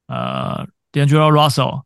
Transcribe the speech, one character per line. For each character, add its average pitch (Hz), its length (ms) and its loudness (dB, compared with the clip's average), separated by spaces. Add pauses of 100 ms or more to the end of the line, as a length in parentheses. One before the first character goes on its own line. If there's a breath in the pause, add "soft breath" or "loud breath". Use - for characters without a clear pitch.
呃， 62 600 -8 (240)
D'Angelo 151 400 2
Russell， 143 560 0